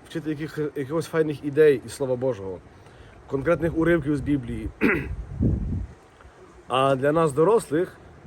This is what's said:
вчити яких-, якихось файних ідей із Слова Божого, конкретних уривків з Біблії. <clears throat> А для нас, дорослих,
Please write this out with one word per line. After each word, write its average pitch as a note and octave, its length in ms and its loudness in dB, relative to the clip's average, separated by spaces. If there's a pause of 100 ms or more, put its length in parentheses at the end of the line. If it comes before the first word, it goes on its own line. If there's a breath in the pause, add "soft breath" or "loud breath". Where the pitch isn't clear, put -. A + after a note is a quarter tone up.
вчити D#3 220 -6
яких-, D3+ 460 -6
якихось D3 300 -4
файних D#3 380 -2
ідей C#3+ 420 6
із A2 60 -12
Слова B2+ 240 -2
Божого, G2+ 420 -4 (680 loud breath)
конкретних D#3 520 0
уривків D#3+ 380 2
з C3+ 40 -4
Біблії. A#2+ 480 -4 (120)
<clears throat> G3 280 0 (1600)
А C3+ 240 2
для C#3 160 0
нас, D#3+ 200 2
дорослих, E3+ 640 2 (300)